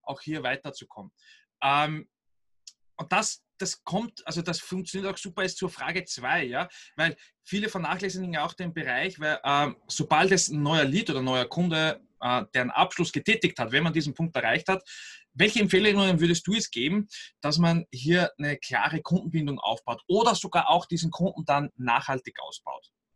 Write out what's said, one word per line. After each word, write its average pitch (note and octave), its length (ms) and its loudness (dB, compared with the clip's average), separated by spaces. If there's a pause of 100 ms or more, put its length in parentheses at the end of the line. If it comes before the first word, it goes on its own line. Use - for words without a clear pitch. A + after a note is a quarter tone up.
auch - 180 -10
hier D3+ 240 -8
weiterzukommen. B2 680 -8 (520)
Ähm, D3+ 460 2 (880)
und - 160 -6
das, - 320 0 (140)
das - 260 -6
kommt, A3+ 420 -6
also E3 140 -4
das E3+ 200 -4
funktioniert F#3+ 520 -6
auch F#3+ 60 -12
super G3 240 -6
jetzt F#3 160 -2
zur F#3 100 -2
Frage E3+ 380 -6
zwei, C#3 380 -2
ja, C3+ 260 -4 (260)
weil E3 180 0 (280)
viele G#3 260 -4
vernachlässigen F3+ 640 -4
ja D#3 140 -2
auch - 80 -12
den F3 180 -8
Bereich, D3 480 -4
weil, D3+ 240 0
ähm, C#3+ 320 2 (100)
sobald D#3 460 2
es - 160 4
ein D3 140 -2
neuer D3+ 220 4
Lead E3 260 0
oder C3+ 80 -2
ein C3 80 -2
neuer B2+ 180 2
Kunde, D#3+ 560 0 (220)
äh, B2 320 0
deren B2 160 0
Abschluss E3+ 420 2
getätigt - 460 0
hat, A2+ 140 -2
wenn C#3+ 100 4
man E3 100 2
diesen D3 220 0
Punkt E3 220 -2
erreicht B2 340 0
hat, F#3+ 120 0 (520)
welche G#3+ 260 4
Empfehlungen G3 600 4
würdest E3+ 260 2
du G3 80 0
es - 160 -2
geben, F3 380 -2 (340)
dass D3+ 160 0
man E3+ 340 4
hier D#3+ 460 2
eine C#3+ 180 -4
klare B2+ 460 -2
Kundenbindung D#3 560 0
aufbaut - 500 -4
oder G#3+ 260 4
sogar F3 360 0
auch E3+ 160 4
diesen E3 240 -2
Kunden E3 340 -4
dann C#3+ 320 0
nachhaltig B2+ 640 -4
ausbaut? - 500 -14 (260)